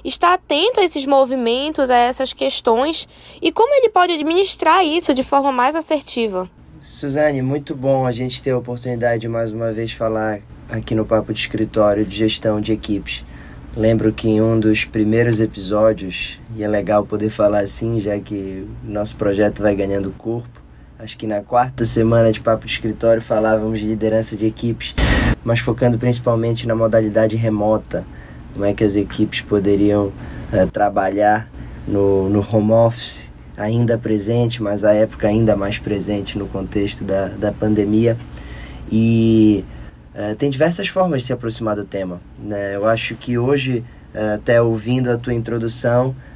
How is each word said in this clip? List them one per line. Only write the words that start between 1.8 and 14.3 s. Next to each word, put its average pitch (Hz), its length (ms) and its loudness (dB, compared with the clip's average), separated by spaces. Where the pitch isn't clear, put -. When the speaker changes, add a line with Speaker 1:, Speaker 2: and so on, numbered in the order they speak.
Speaker 1:
a 247 60 4
essas 254 360 2
questões, 269 760 0
e 330 80 2
como 508 240 2
ele 523 140 6
pode 359 240 4
administrar 339 720 2
isso 311 280 0
de 262 120 0
forma 277 260 2
mais 254 240 2
assertiva? 233 720 -2
Speaker 2:
Suzane, 143 640 0
muito 139 320 -2
bom 131 320 2
a 123 60 0
gente 123 280 -6
ter 135 100 -2
a 127 80 2
oportunidade 120 640 -2
de 117 60 -6
mais 113 240 -2
uma 113 200 -4
vez 113 180 -4
falar 110 480 -2
aqui 113 240 -4
no 110 100 2
Papo 110 300 0
de - 60 -8
Escritório 107 640 0
de 95 120 -8
gestão 110 440 0
de 107 120 -2
equipes. - 520 -6
Lembro 110 360 2
que 113 160 -2
em 107 120 4